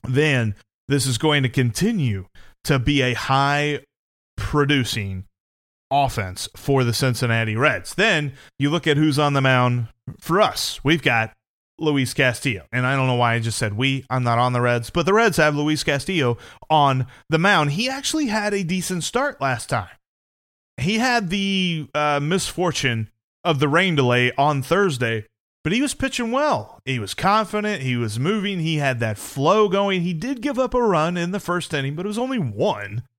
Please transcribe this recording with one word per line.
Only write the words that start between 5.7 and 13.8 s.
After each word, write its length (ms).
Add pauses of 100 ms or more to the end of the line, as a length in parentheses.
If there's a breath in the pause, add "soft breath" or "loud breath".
offense 680
for 280
the 100
Cincinnati 600
Reds. 400
Then 380 (260 loud breath)
you 120
look 160
at 100
who's 220
on 160
the 80
mound 460 (300)
for 220
us. 420
We've 200
got 320 (440)
Luis 360
Castillo. 560
And 160
I 80
don't 120
know 100
why 180
I 60
just 180
said 180
we. 320